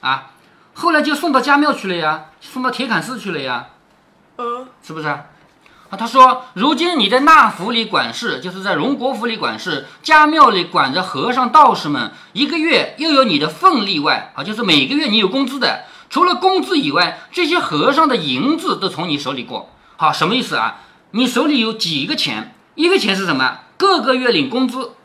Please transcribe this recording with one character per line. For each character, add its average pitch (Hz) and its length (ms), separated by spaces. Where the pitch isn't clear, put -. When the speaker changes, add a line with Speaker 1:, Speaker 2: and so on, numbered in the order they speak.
Speaker 1:
啊， 135 300
后 339 200
来 302 100
就 302 120
送 320 160
到 269 100
家 285 180
庙 294 160
去 - 140
了 180 60
呀， 156 320
送 - 220
到 254 80
铁 247 160
槛 214 160
寺 233 160
去 190 140
了 151 80
呀。 127 260
Speaker 2:
嗯。 240 280
Speaker 1:
是 160 120
不 160 60
是 151 80
啊？ 143 180
啊， 190 60
他 220 100
说 254 480
：“如 269 200
今 339 240
你 196 100
在 247 120
那 294 300
府 185 200
里 233 160
管 120 280
事， 165 260
就 180 100
是 190 120
在 190 120
荣 190 220
国 240 160
府 220 140
里 226 100
管 117 220
事， 156 280
家 311 240
庙 302 240
里 180 140
管 143 300
着 180 80
和 175 300
尚 247 180
道 294 240
士 - 140
们， 123 240
一 247 140
个 330 100
月 302 420
又 320 120
有 269 140
你 175 140
的 151 100
份 311 360
例 196 160
外， 139 360
啊， 139 80
就 208 100
是 233 80
每 160 240
个 254 80
月 302 140
你 214 100
有 202 100
工 269 160
资 269 140
的。 170 260
除 330 160
了 359 120
工 370 260
资 349 160
以 151 140
外， 175 280
这 349 140
些 339 120
和 190 340
尚 311 160
的 247 80
银 170 420
子 330 200
都 190 100
从 170 200
你 143 100
手 165 140
里 123 120
过。” 123 260
好， 156 160
什 160 140
么 196 80
意 254 60
思 160 160
啊？ 113 220
你 240 160
手 262 180
里 294 140
有 220 160
几 156 320
个 311 100
钱？ 113 380
一 320 140
个 381 100
钱 196 160
是 190 120
什 160 100
么？ 131 220
各 370 240
个 254 140
月 254 160
领 151 180
工 254 180
资 240 260